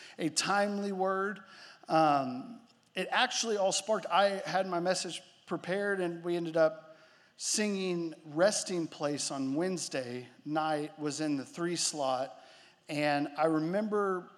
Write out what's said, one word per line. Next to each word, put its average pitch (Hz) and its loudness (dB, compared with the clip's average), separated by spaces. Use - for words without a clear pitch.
a 160 0
timely 202 0
word. 190 0
Um, 143 2
it 185 -2
actually 226 2
all 190 2
sparked, - -2
I 190 4
had 185 0
my 175 -2
message 175 -2
prepared, 196 -2
and 170 -4
we 175 0
ended 170 -2
up 160 4
singing 185 -2
Resting 170 2
Place 147 -4
on 135 -2
Wednesday 139 -4
night, 151 0
was 147 -4
in 151 0
the 131 -4
three 170 -4
slot. 135 0
And 147 2
I 151 4
remember 185 0